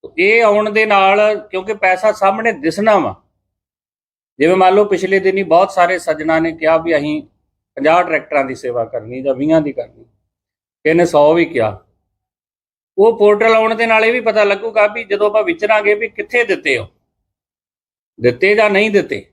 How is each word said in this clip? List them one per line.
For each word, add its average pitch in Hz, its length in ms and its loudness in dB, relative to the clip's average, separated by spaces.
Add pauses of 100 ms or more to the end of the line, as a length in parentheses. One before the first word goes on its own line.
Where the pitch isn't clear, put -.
(180)
ਇਹ 220 260 2
ਆਉਣ 214 260 2
ਦੇ 214 160 0
ਨਾਲ 202 540 2 (120)
ਕਿਉਂਕਿ 190 220 -6
ਪੈਸਾ 208 380 0
ਸਾਹਮਣੇ 214 400 -2
ਦਿਸਣਾ 190 480 0
ਵਾ, 110 160 -4 (1200)
ਜਿਵੇਂ 165 160 4
ਮੰਨ 185 180 4
ਲਓ 208 120 4
ਪਿਛਲੇ 190 340 -2
ਦਿਨੀ 190 240 0
ਬਹੁਤ 175 280 2
ਸਾਰੇ 180 280 0
ਸੱਜਣਾ 160 400 -2
ਨੇ 165 120 -2
ਕਿਹਾ 160 260 0
ਵੀ 165 200 -2
ਅਸੀਂ 147 260 -4 (520)
ਪੰਜਾਹ 156 280 2
ਟਰੈਕਟਰਾਂ 147 420 -4
ਦੀ 131 100 -10
ਸੇਵਾ 120 300 -6
ਕਰਨੀ 117 360 -12
ਜਾਂ 135 120 -2
ਵੀਹਾਂ 151 280 0
ਦੀ 143 120 -6
ਕਰਨੀ, 117 300 -12
ਕਿਸੇ - 920 -8
ਨੇ 175 120 4
ਸੌ 151 280 4
ਵੀ 165 120 2
ਕਿਹਾ। 107 380 -4 (1120)
ਉਹ 220 220 2
ਪੋਰਟਲ 208 360 2
ਆਉਣ 220 200 0
ਦੇ 233 100 -2
ਨਾਲ 220 200 2
ਇਹ 233 80 2
ਵੀ 254 60 -2
ਪਤਾ 214 240 0
ਲੱਗੂਗਾ 208 440 0
ਵੀ 220 160 -6
ਜਦੋਂ 202 240 -2
ਆਪਾਂ 214 160 0
ਵਿਚਰਾਂਗੇ 208 500 0
ਵੀ 214 160 -4
ਕਿੱਥੇ 240 340 -4
ਦਿੱਤੇ 156 340 -2
ਹੋ, 98 100 -10 (1300)
ਦਿੱਤੇ 123 340 0
ਜਾਂ 214 140 4
ਨਹੀਂ 202 220 2
ਦਿੱਤੇ। 165 420 -2